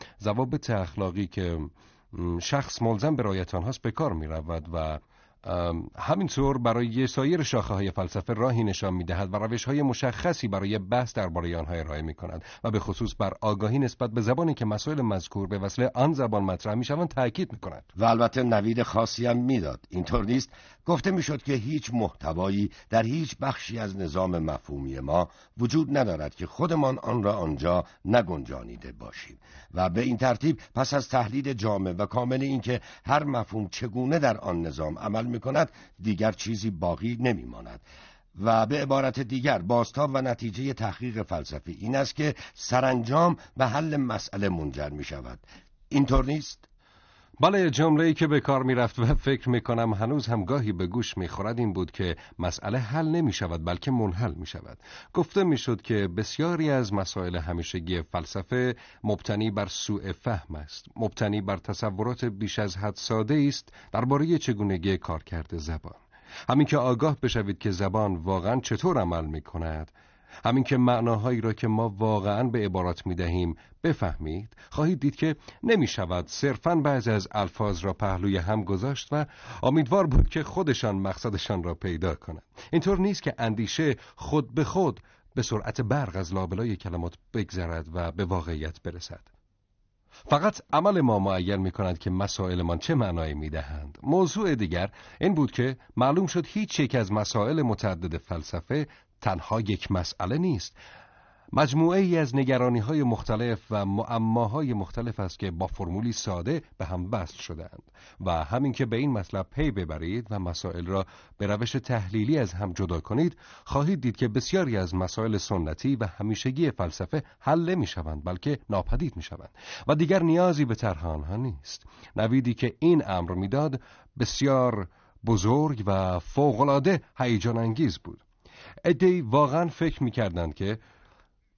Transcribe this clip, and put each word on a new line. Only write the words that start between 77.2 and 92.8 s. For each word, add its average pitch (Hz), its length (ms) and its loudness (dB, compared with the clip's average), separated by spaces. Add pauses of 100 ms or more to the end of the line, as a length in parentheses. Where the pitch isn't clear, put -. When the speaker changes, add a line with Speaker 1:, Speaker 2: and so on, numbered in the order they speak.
Speaker 1:
الفاظ 98 520 -2
را 98 80 0
پهلوی 95 440 0
هم 98 280 0
گذاشت 98 480 -2
و 151 140 0 (360)
امیدوار 160 440 4
بود 143 220 6
که 160 140 -2
خودشان 135 540 0
مقصدشان 98 640 -2
را 85 120 -4
پیدا 85 400 -2
کنند. - 280 -12 (300)
اینطور 175 280 4
نیست 190 220 2
که 139 160 -2
اندیشه 117 580 0 (200)
خود 131 380 0
به 156 100 4
خود 156 360 0 (340)
به 127 80 0
سرعت - 380 -2
برق 117 360 0
از 90 180 -4
لابلای 95 420 -2
کلمات 85 380 -6 (200)
بگذرد 85 580 -4
و 85 200 -2
به 92 120 -2
واقعیت 82 580 -4
برسد. - 380 -12 (920)
فقط 156 500 0 (120)
عمل 196 280 4
ما 117 180 6
معین 95 380 2
می‌کند 92 420 0
که - 120 -4
مسائلمان 90 680 0
چه 165 160 -2